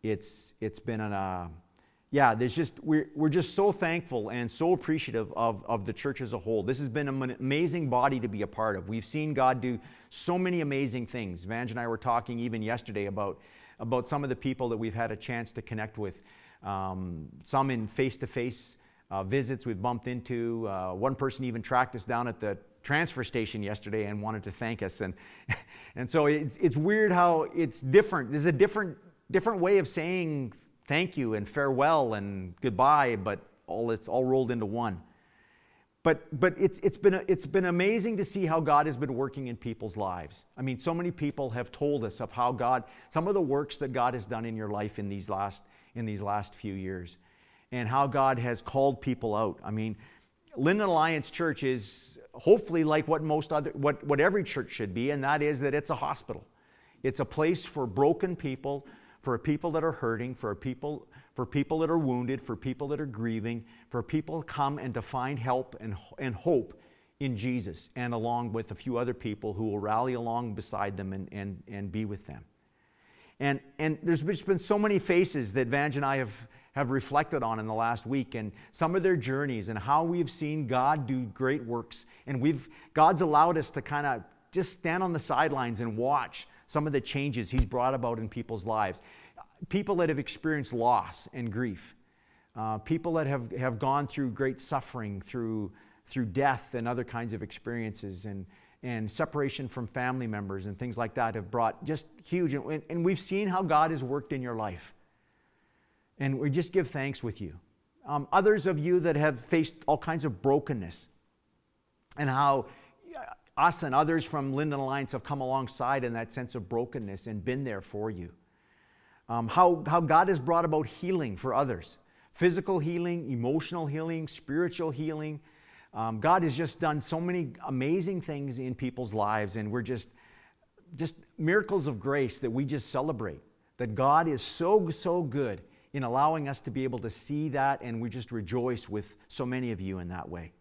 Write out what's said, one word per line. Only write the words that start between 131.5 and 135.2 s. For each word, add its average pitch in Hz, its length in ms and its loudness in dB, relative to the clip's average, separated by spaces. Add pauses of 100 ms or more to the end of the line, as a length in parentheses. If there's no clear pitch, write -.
of 120 140 -2
grace 135 400 0
that 127 100 -2
we 127 140 0
just 139 280 -4
celebrate. 127 500 -4 (340)
That 113 180 -4
God 147 360 4
is 135 120 0
so, 180 480 2
so 180 320 0